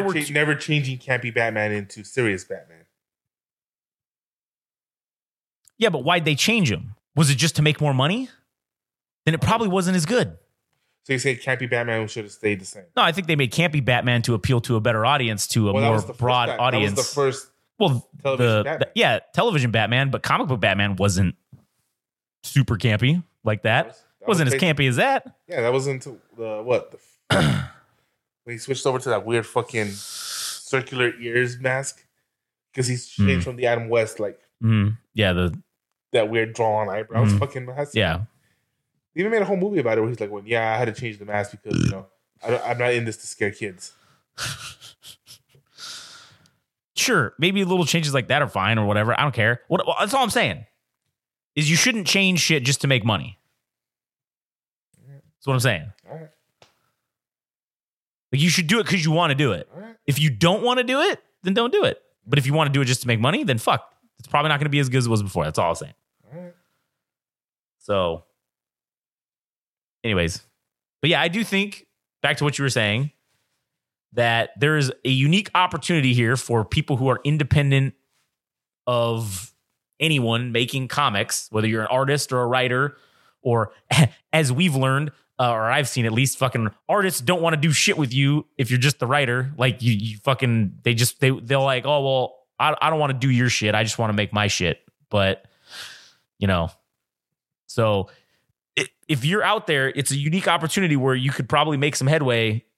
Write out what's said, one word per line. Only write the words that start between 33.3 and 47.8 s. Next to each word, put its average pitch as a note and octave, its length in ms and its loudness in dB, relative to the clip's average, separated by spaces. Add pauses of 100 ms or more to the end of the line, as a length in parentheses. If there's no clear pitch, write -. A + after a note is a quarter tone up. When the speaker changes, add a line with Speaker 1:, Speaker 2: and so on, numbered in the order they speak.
Speaker 1:
Mm. - 20 -4
Speaker 2:
from B2 120 -8
the B2 120 -2
Adam A#2 220 0
West, A2+ 300 0
like, G2+ 180 -8 (260)
Speaker 1:
Mm-hmm. A2 320 2 (180)
Yeah, G#2 200 2
the F2 240 0 (540)
Speaker 2:
that A2 180 2
weird A2+ 240 -2
drawn G#2+ 360 -2
eyebrows G#2+ 400 0
Speaker 1:
Mm-hmm. G2+ 100 4
Speaker 2:
fucking C3+ 260 -6
mask. C#3+ 300 -8
Speaker 1:
Yeah. F2+ 260 0 (920)
Speaker 2:
They D#3 60 -4
even G#3+ 100 0
made A3+ 100 2
a F#3+ 40 2
whole F#3+ 120 0
movie G3 220 0
about A2+ 180 2
it A2 40 2
where A2 80 0
he's A#2+ 100 -6
like, G#2 100 -4
"Well, G2+ 160 -12
yeah, A2+ 280 -2
I A2 40 -2
had A2+ 160 -2
to - 60 -12
change A2 200 -8
the G2+ 60 -16
mask G#2 260 -4
because, G2+ 340 -4
you - 40 2
know, F#2+ 160 -8 (380)
I A2+ 80 -6
don't, B2 160 -2
I'm A#2+ 100 -4
not B2 160 0
in A#2 120 -2
this A2 120 -8
to - 100 -18
scare G#2 240 -4
kids." G2 420 -14 (3000)
Speaker 1:
Sure, F3 400 2
maybe G3 280 2
little F3+ 200 2